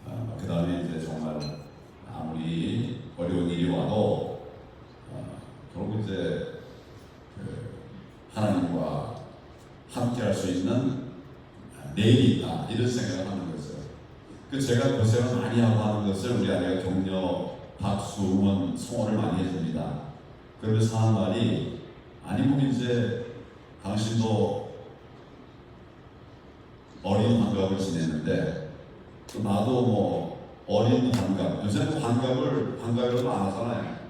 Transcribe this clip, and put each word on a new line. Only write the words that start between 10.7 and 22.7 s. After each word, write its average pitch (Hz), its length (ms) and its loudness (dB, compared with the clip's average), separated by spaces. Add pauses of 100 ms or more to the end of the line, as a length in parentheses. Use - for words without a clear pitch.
아, - 200 -14
내일이 117 460 8
있다, 82 280 -4
이런 110 220 0
생각을 101 400 -2
하는 90 200 -6
거죠. 78 180 -8 (840)
그 135 100 -4
제가 120 380 2
고생을 113 420 4
많이 117 220 2
하고 110 200 6
하는 104 300 2
것을 120 200 -2
우리 98 200 2
아내가 92 300 0
격려, 92 720 -2 (260)
박수, 101 420 -2
응원, 95 540 4
성원을 107 400 -2
많이 90 280 2
해줍니다. 80 600 -2 (560)
그러면서 110 380 4
하는 110 160 6
말이, - 680 0 (460)
"아니, - 160 0
뭐 143 180 6
이제 120 640 2 (580)